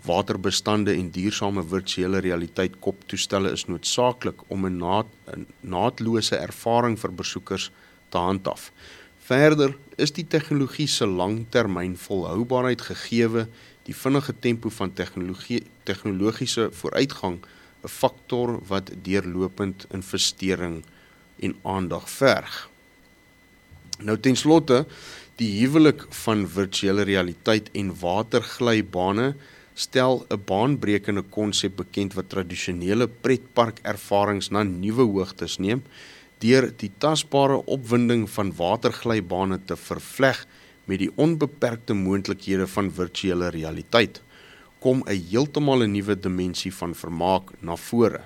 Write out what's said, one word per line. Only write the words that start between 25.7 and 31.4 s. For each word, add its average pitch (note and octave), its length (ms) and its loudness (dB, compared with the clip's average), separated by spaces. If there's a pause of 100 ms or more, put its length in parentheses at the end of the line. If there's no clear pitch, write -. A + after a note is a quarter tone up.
van G#2 380 0
virtuele G2 540 0
realiteit G2 720 2
en F#2 280 -4
waterglybane G#2+ 1400 0 (380)
stel B2+ 560 2
'n G#2 160 -2
baanbrekende G2+ 760 2
konsep G2+ 540 -2